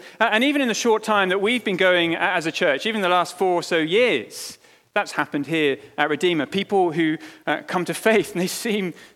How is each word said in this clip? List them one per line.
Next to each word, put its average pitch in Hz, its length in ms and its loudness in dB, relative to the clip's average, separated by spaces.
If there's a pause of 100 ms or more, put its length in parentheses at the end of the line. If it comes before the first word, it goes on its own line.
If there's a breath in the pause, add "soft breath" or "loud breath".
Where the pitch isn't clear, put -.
(180 loud breath)
A-, 220 140 2
and 220 100 2
even 285 200 2
in 247 60 0
the 208 60 -2
short 220 280 2
time 202 260 2
that 190 140 0
we've 233 200 0
been 190 140 -2
going 170 380 4
a-, - 60 -6
as 175 260 0
a 160 60 -4
church, 147 340 0
even 220 160 -2
the 180 80 2
last 175 260 0
four 190 200 0
or 165 60 0
so 175 140 -2
years, 160 800 -2 (380 soft breath)
that's 202 180 -2
happened 143 340 -4
here 151 300 0 (220 loud breath)
at 147 100 2
Redeemer. 151 380 0
People 190 460 0
who, 156 260 0 (280 loud breath)
uh, 151 200 -2
come 180 180 -4
to 165 80 -6
faith 220 400 2
and 175 80 -4
they 185 60 0
seem 196 480 -4 (220 loud breath)